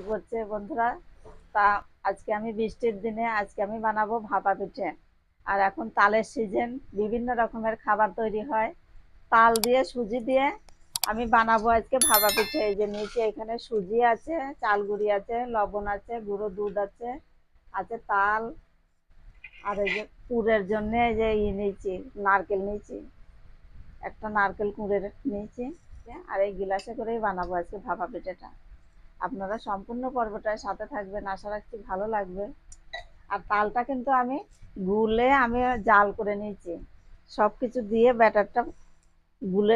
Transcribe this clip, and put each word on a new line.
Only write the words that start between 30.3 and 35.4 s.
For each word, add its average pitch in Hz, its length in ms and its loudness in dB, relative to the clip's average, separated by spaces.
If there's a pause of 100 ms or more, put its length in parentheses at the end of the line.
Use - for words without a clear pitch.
সাথে 202 280 -6
থাকবেন, 202 300 -6 (100)
আশা - 160 -10
রাখছি 208 260 -10 (120)
ভালো 196 180 -4 (100)
লাগবে। 196 300 -4 (840)
আর 196 100 -4 (100)
তালটা 214 400 2
কিন্তু 262 200 -4 (120)
আমি 254 160 -2 (520)
গুলে 220 380 4 (180)